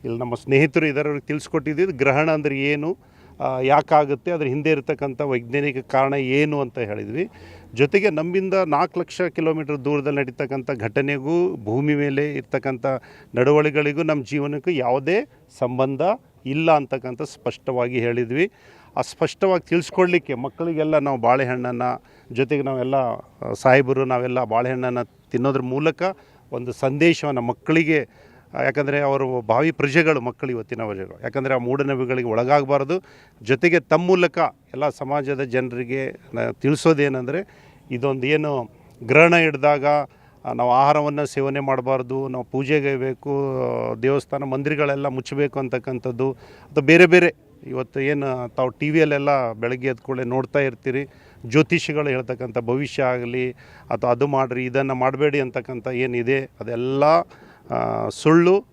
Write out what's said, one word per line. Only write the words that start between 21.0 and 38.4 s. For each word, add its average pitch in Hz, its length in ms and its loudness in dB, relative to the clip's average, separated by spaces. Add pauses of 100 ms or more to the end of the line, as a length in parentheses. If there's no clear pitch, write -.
ಬಾಳೆಹಣ್ಣನ್ನು, 123 840 0 (300)
ಜೊತೆಗೆ 135 300 0
ನಾವೆಲ್ಲ, 131 320 -2
ಆ, 123 260 0 (360)
ಸಾಹೇಬರು 131 480 2
ನಾವೆಲ್ಲ 127 400 -2
ಬಾಳೆಹಣ್ಣನ್ನು 123 840 -4
ತಿನ್ನೋದ್ರ 131 300 0
ಮೂಲಕ 147 420 -2 (500)
ಒಂದು 123 200 -8
ಸಂದೇಶವನ್ನು 143 680 0
ಮಕ್ಕಳಿಗೆ, 151 680 -2 (460)
ಆ, 131 80 -4
ಯಾಕಂದರೆ 139 380 -2
ಅವರು 135 400 -2
ಭಾವಿ 120 300 0
ಪ್ರಜೆಗಳು 147 500 2
ಮಕ್ಕಳು, 123 300 -6
ಇವತ್ತಿನ 113 340 -8
ಪ್ರಜೆಗಳು. 95 380 -10
ಯಾಕಂದರೆ 131 320 -2
ಆ - 20 2
ಮೂಢನಂಬಿಕೆಗಳಿಗೆ 127 720 -2
ಒಳಗಾಗಬಾರ್ದು. 139 760 2 (400)
ಜೊತೆಗೆ 160 380 2
ತಮ್ಮ 165 260 2
ಮೂಲಕ 175 320 4 (360)
ಎಲ್ಲ 143 140 -2
ಸಮಾಜದ 139 520 -4
ಜನರಿಗೆ 127 760 -4 (180)
ನ-, 117 160 -2
ತಿಳಿಸೋದೇನೆಂದರೆ 143 1200 0 (200)
ಇದೊಂದು 131 360 -2
ಏನು 147 440 0 (320)